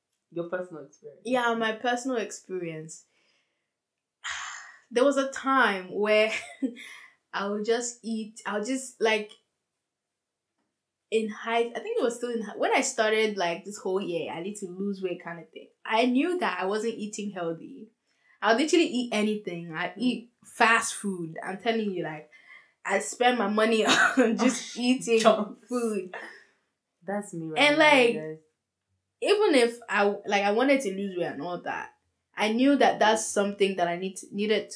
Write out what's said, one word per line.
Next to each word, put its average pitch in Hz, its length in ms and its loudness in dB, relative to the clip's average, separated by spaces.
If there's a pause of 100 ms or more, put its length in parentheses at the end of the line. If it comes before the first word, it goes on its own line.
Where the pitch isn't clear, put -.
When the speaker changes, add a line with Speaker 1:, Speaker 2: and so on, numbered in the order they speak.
(320)
Speaker 1:
Your 170 180 -6
personal 180 360 -10
experience. - 400 -20
Speaker 2:
Yeah, 240 300 0
my 226 180 -2
personal 247 440 -2
experience. 170 880 -8 (1200)
<sighs> - 680 -12
There 240 120 2
was 277 140 4
a 269 140 0
time 214 640 2
where 214 380 4 (300)
<laughs> - 720 -10
I 196 140 -4
would 208 180 -4
just 233 380 -2
eat, 220 420 -8
I 208 120 -4
would 208 80 -4
just, 262 340 -6
like, 214 300 0 (1800)
in 220 180 0
high, 226 320 -2 (140)
I - 40 -8
think 466 200 -6
it 320 40 2
was 233 140 0
still 247 140 -6
in 226 100 -4
high, 208 160 -10
when 381 160 0
I 294 80 4
started, 214 560 0
like, 175 280 -2
this 202 120 -12
whole 190 240 -2
year, 160 300 -4
I 160 100 -8
need 202 160 -8
to 202 100 -10
lose 190 340 -6
weight 175 220 -6
kind 170 160 -12
of 160 120 -20
thing. - 160 -20 (180)
I 233 200 2
knew 285 340 2
that 180 200 0
I 185 60 -2
wasn't 220 300 -2
eating 208 360 -8
healthy. 170 580 -8 (520)
I 214 120 4
would 240 80 4
literally 320 260 4
eat 240 260 -4
anything. 208 640 -2
I 175 140 -4
Speaker 1:
Mm. - 80 -14
Speaker 2:
eat 240 340 -2 (120)
fast 226 520 2
food. 175 480 -6
I'm 190 160 -6
telling 220 320 0
you, 170 120 -4
like, 156 260 -10 (560)
I 196 140 0
spend 240 380 2
my 202 100 0
money 214 380 2
<laughs> - 320 4
on 233 200 4
just - 400 0
Speaker 1:
Oh, 233 40 -6
Speaker 2:
eating 247 380 2
Speaker 1:
chunks. 214 480 2
Speaker 2:
food. 214 480 -4 (920)
Speaker 1:
That's 196 300 -8
me 165 120 -8
right 156 140 -4
Speaker 2:
And, 294 160 6
Speaker 1:
now, 311 140 6
Speaker 2:
like, 247 240 6
Speaker 1:
guys. 156 220 -8 (840)
Speaker 2:
even 415 340 4
if 233 220 4 (100)
I, 202 160 2 (220)
like, 202 180 2
I 208 80 2
wanted 269 300 4
to 190 140 -4
lose 196 220 -6
weight 165 100 -2
and 139 160 -8
all 175 180 -6
that, 95 280 -8 (480)
I 220 160 0
knew 269 240 6
that 233 220 4
that's 220 280 4
something 202 500 0
that 175 120 2
I 175 80 -4
need 190 200 -8
to, - 140 -14
needed 208 440 0